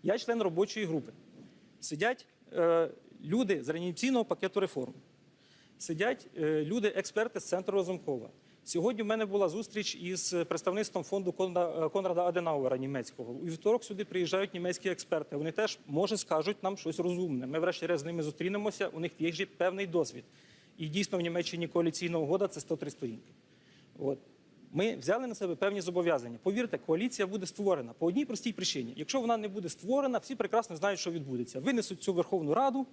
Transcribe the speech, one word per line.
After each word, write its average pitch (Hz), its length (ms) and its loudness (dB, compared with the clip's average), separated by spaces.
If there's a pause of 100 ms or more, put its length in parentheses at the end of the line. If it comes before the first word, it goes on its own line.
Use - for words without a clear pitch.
Я 196 160 2
член 233 240 0
робочої 196 440 0
групи. 160 260 -2 (680)
Сидять, 208 460 -2 (260)
е, 165 380 4 (340)
люди 190 380 2
з 120 60 -6
реанімаційного 180 560 0
пакету 190 360 0
реформ. 131 340 -2 (840)
Сидять, 202 480 -2 (120)
е, 156 260 2
люди, 208 240 0
експерти 214 520 -2
з - 40 -12
Центру 190 340 0
Разумкова. 160 500 -2 (360)
Сьогодні 208 380 0
в 208 40 0
мене 220 200 2
була 202 220 2
зустріч 208 460 -4
із 175 400 -4 (140)
представництвом 185 560 0
фонду 196 260 -2
Конда-, 170 560 0
е, - 20 2
Конрада 180 360 2
Аденауера 160 520 2
німецького. 127 560 -4
У 147 120 -8
вівторок 202 400 2
сюди 202 200 -6
приїжджають 185 500 0
німецькі 180 340 -2
експерти. 160 480 -2
Вони 156 160 -2
теж, 214 340 0
може, 180 300 2
скажуть 165 460 0
нам 196 140 -2
щось 160 220 -4
розумне. 170 480 0
Ми 147 120 -2
врешті-решт 170 440 2
з 151 40 -8
ними 170 160 -2
зустрінемося, 196 680 -2
у 160 120 -8
них 170 180 -2
є 165 140 0
ж 165 140 -2
певний 190 400 0
досвід. 156 380 0 (540)
І 156 100 -4
дійсно 185 300 0
в - 20 2
Німеччині 170 480 -2
коаліційна 170 500 2
угода — 185 300 2
це 147 120 -8
сто 151 160 -2
три - 140 -6
сторінки. - 420 -8 (680)
От. 139 200 -2 (540)
Ми 190 240 0
взяли 196 300 0
на 226 80 -6
себе 180 200 -2
певні 202 260 0
зобов'язання. 165 640 0
Повірте, 202 360 0
коаліція 196 480 0
буде 185 200 -4
створена 160 460 0
по 165 140 -2
одній 220 180 2
простій 220 280 -4
причині. 135 440 -2
Якщо 156 240 -2
вона 233 160 2
не 214 120 -4
буде 190 200 -6
створена, 254 500 0
всі - 160 -6
прекрасно 202 420 0
знають, 185 240 0
що 175 100 -2
відбудеться. 131 500 -4
Винесуть 214 420 0
цю 190 120 0
Верховну 165 400 2
Раду 262 380 4